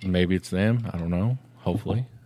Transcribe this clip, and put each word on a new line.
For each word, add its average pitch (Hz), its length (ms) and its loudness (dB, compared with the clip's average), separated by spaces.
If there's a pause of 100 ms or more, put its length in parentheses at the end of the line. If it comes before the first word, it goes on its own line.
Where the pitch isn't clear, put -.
maybe 90 320 2
it's - 140 -4
them. 110 420 2
I 87 60 -4
don't 85 100 -4
know. 107 300 0 (220)
Hopefully. 104 440 -2 (220)